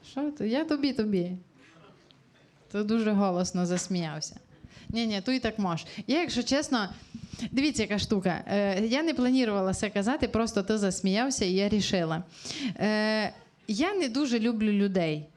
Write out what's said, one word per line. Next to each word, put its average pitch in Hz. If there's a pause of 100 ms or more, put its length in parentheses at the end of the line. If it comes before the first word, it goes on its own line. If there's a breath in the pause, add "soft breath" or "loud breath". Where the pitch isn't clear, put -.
(120)
Що 285
ти? 247
Я 269
тобі, 285
тобі. 202 (1400 loud breath)
Ти 208
дуже 214
голосно 180
засміявся. 175 (540 loud breath)
Ні, 226
ні, 202
ту 254
і 262
так 214
можеш. 175 (200 loud breath)
Я, 294
якщо 240
чесно, 254 (640 loud breath)
дивіться, 269
яка 202
штука. 185
Е, 202
я 262
не 320
планувала 226
це 202
казати, 220
просто 220
ти 214
засміявся, 202
і 185
я 196
рішила. 180 (560 loud breath)
Е, 214 (340)
я 277
не 339
дуже 240
люблю 220
людей. 185 (120)